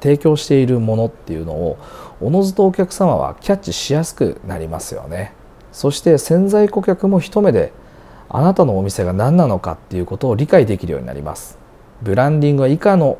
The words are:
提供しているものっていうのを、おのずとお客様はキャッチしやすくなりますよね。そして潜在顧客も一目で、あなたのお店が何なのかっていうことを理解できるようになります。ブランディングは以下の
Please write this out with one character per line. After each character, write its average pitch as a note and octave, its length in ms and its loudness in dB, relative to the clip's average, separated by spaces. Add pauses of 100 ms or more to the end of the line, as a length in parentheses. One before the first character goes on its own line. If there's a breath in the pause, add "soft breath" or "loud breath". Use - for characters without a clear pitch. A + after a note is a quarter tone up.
提 C#3+ 160 2
供 D3+ 180 2
し - 120 -6
て C#3+ 80 2
い C3+ 100 4
る B2 160 2
も A2 160 0
の A2+ 80 0
っ A2+ 40 -2
て - 220 -14
い D#2+ 100 -6
う E2 40 -8
の D#2+ 80 -8
を、 D#2 240 -4 (420 loud breath)
お G2+ 100 -4
の F#3 140 2
ず G3 120 -4
と G3+ 100 4
お F#3+ 80 4
客 F#3 200 -2
様 E3+ 220 0
は D2 240 -4
キ - 140 0
ャ - 20 -4
ッ G3 40 -4
チ - 120 -10
し - 220 -4
や D3+ 100 2
す - 100 -10
く - 320 -2
な F#2 120 -8
り D#2+ 100 -8
ま D#2+ 140 -8
す - 120 -12
よ - 100 -12
ね。 F2 300 -10 (380)
そ - 200 -2
し - 100 -6
て E3 160 4
潜 F3+ 320 2
在 G#3 180 4
顧 G3+ 160 -2
客 F#3 240 0
も G3 140 2
一 - 200 -2
目 F#3+ 120 4
で、 F2+ 180 0 (560 loud breath)
あ - 140 -2
な F3+ 120 4
た F#3+ 120 4
の G#2+ 120 0
お F#2+ 40 0
店 F#2+ 240 -2
が F2+ 80 -2
何 A#2+ 240 2
な F3 100 6
の G2 120 0
か E2+ 140 -6
っ D#2 40 -16
て - 180 -12
い F2+ 60 -2
う F2 40 -4
こ - 120 -8
と C3 100 -4
を A#2 80 2
理 B2+ 100 0
解 D3 200 4
で G#2 120 -2
き F#2 100 -10
る E2 40 -6
よ D2 60 -4
う C2 40 -8
に B1 60 -12
な B1+ 60 -10
り C#2 80 -12
ま D2+ 160 -10
す。 - 200 -20 (440)
ブ G2+ 140 -2
ラ B2+ 120 4
ン D3+ 140 2
デ D3 80 4
ィ D3 40 4
ン C#3+ 40 2
グ C3+ 60 2
は C3 40 4
以 C#3+ 100 2
下 G3 200 2
の D3 220 2